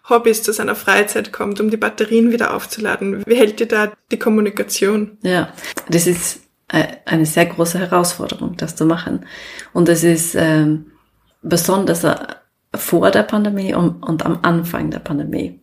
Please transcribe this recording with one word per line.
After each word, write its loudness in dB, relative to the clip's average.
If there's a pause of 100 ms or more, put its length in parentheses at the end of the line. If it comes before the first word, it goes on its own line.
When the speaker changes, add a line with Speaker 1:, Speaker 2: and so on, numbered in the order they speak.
Speaker 1:
Hobbys, 4
zu 0
seiner -4
Freizeit 0
kommt, -4
um 0
die 0
Batterien 2
wieder 0
aufzuladen? -6
Wie 4
hält 4
ihr 0
da 0 (200)
die -2
Kommunikation? 0
Speaker 2:
Ja, 0 (360)
das 2
ist, -2 (300)
äh, 2 (200)
eine 2
sehr 2
große -2
Herausforderung, -2
das -8
zu 0
machen. -2 (480)
Und 4
es 4
ist, 2
ähm, 2 (520)
besonders, 0
äh, 2 (600)
vor 2
der 4
Pandemie -2
und, 0
und -4
am -2
Anfang -2
der -8
Pandemie. -6